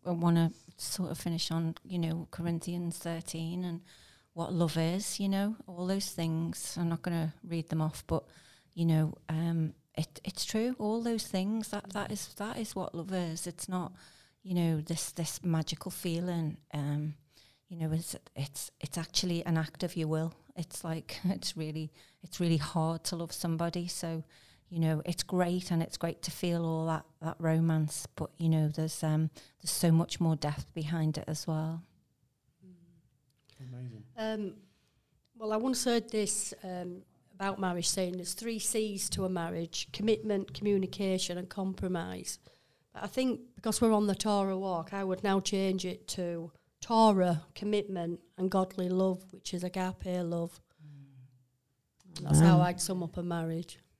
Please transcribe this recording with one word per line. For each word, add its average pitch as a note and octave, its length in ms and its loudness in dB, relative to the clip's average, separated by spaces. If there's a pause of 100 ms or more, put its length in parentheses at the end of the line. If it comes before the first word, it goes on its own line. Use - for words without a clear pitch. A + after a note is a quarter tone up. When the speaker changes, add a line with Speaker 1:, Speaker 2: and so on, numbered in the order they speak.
Speaker 1:
I F3+ 60 -2
wanna E3+ 420 4 (240)
sort - 340 -4
of - 80 -4
finish E3 320 -2
on, E3 240 0 (100)
you F3+ 140 -4
know, E3 320 -2
Corinthians E3+ 680 -4
thirteen E3 640 -6
and F3 160 -6 (540)
what E3 180 -4
love E3 240 2
is, E3+ 420 0
you G3 100 2
know, G3+ 280 2 (100)
all F3+ 200 -6
those G3 240 0
things. E3 680 -2
I'm E3+ 120 2
not E3+ 120 -2
gonna E3 300 0 (100)
read E3 280 -4
them E3 100 0
off, D#3 260 -2
but, - 180 -2 (500)
you E3+ 100 0
know, D#3 300 4 (160)
um, D#3+ 420 0 (240)
it, - 280 -6
it's - 200 -6
true. A#3+ 340 0
All A3 240 0
those A3+ 240 -2
things, G#3 420 -2
that, G3+ 260 -8
that G#3 180 -4
is, G3+ 240 -6
that G#3+ 220 -6
is A3 180 -6
what - 180 -4
love E3+ 200 -6
is. F3 320 -2
It's F3 220 -8
not, F#3 240 -4 (500)
you F#3 120 -4
know, E3 280 4
this, - 300 -4
this - 300 -6
magical D#3+ 480 0
feeling. E3+ 680 -2 (160)
Um, D3 400 -2 (540)
you E3+ 100 -12
know, D#3+ 140 -2
it's, D#3+ 220 -2 (220)
it's, - 420 -8
it's - 200 -6
actually E3+ 480 -2
an E3 100 2
act D#3+ 260 -2
of F3 140 -4
your D#3+ 120 -2
will. D#3+ 260 0 (200)
It's - 300 -10
like, E3 360 -6
<laughs> - 40 -16
it's F#3 320 -2
really, D#3 340 -4 (320)
it's - 160 -14
really E3 200 4
hard D#3+ 460 0
to - 120 -4
love E3 160 -6
somebody. E3+ 560 -2
So, E3 340 -4 (460)
you E3+ 120 -2
know, D#3+ 260 4
it's F3+ 160 -2
great, F3+ 480 0
and E3+ 120 4
it's - 140 -6
great - 260 -4
to - 80 -6
feel E3+ 360 0
all D#3+ 220 0
that, D#3+ 180 -2 (160)
that D#3+ 160 -4
romance, D#3+ 680 2 (100)
but, - 200 -4
you E3 140 2
know, D#3 180 6
there's, D#3+ 360 -2
um, D#3 260 4 (320)
there's - 80 -4
so - 220 4
much E3 280 4
more E3 160 4
depth - 380 -4
behind D#3 420 0
it - 120 -6
as - 180 -4
well. D#3+ 360 -2 (1900)
Speaker 2:
Amazing. B2 320 -12 (120)
Speaker 3:
Um, G#3+ 380 -2 (840)
well, G#3+ 140 -2
I G#3+ 40 2
once B3 280 0
heard A#3 260 2
this, G#3 420 0 (120)
um, F3+ 380 -8 (320)
about G3 240 -2
marriage, F3 300 0
saying F3+ 260 0
there's F3+ 200 -6
three A3+ 240 -4
C's G#3 520 -2
to G3 140 -2
a F#3 40 0
marriage: E3+ 640 -4
commitment, G#3+ 600 0
communication, F#3+ 840 0
and F3+ 100 -8
compromise. F#3 880 -4 (540)
But - 120 -10
I - 20 -6
think B3+ 340 0 (140)
because - 260 -2
we're A3+ 120 6
on G#3 140 6
the G3+ 80 2
Torah G3 440 2
walk, F#3 360 -4
I G3 100 -2
would F#3 180 -2
now G3 180 4
change F#3+ 440 0
it F#3 240 -8
to E3+ 420 -4 (300)
Torah, F#3+ 600 6 (120)
commitment, G3 680 -2 (180)
and F#3 120 2
godly F#3 380 2
love, F#3 340 4 (100)
which - 220 -10
is F3 100 -4
agape F#3 420 -4
love. E3+ 520 -2 (240)
Speaker 4:
Mm. C#3+ 1400 -20
Speaker 3:
That's D3 160 6
how E3 180 12
Speaker 4:
Wow. F3 60 8
Speaker 3:
I'd F3+ 160 0
sum F#3 220 -2
up E3 160 -6
a F3 40 -4
marriage. E3+ 560 -4 (220)